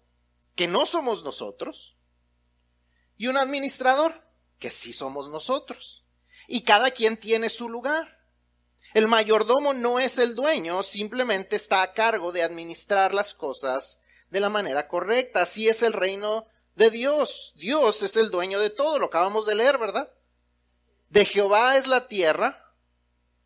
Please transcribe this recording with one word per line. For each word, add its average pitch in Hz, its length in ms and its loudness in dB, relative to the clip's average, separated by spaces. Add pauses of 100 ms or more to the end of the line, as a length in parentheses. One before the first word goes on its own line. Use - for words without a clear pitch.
(560)
que 180 100 -2
no 202 200 0
somos 247 360 -4
nosotros, - 760 -12 (1200)
y 208 80 -8
un 262 100 -2
administrador, 277 920 0 (320)
que 120 120 -10
sí - 240 -10
somos 139 340 -8
nosotros. - 760 -8 (400)
Y - 160 -2
cada 233 300 6
quien 220 260 0
tiene 220 320 0
su 240 180 -8
lugar. 277 520 -6 (760)
El 214 120 4
mayordomo 220 680 2
no 247 240 0
es 262 200 0
el 233 160 0
dueño, 208 480 -2
simplemente 208 760 -4
está 196 260 0
a 185 100 -2
cargo 214 400 -2
de 175 100 -2
administrar 170 680 -2
las 196 220 -2
cosas 135 680 -6 (300)
de 190 100 -2
la 202 80 0
manera 165 400 -4
correcta. 196 540 0
Así 214 260 -2
es 220 140 2
el 226 100 2
reino 208 540 -4 (280)
de 220 140 6
Dios. 254 680 -2
Dios 214 460 0
es 196 140 -4
el 220 140 2
dueño 190 300 -2
de 214 100 0
todo, 285 280 0
lo 170 100 0
acabamos 196 360 0
de 208 120 0
leer, 262 200 4
¿verdad? 220 340 -4 (1000)
De 202 160 6
Jehová 208 500 4
es 262 100 0
la 254 220 2
tierra 185 520 0 (840)